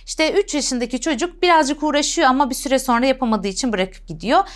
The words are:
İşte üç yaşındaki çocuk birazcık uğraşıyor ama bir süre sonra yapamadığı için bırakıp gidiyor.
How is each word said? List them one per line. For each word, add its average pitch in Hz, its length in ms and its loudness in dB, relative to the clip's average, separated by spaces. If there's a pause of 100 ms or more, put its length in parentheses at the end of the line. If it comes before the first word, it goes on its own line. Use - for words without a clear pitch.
İşte 311 260 0
üç 403 220 0
yaşındaki 247 460 -4
çocuk 330 420 -4
birazcık 302 400 2
uğraşıyor 294 460 2
ama 262 220 2
bir 262 40 -6
süre 262 240 0
sonra 247 280 0
yapamadığı 226 420 0
için 214 240 -2
bırakıp 185 360 -4
gidiyor. 196 320 0 (140)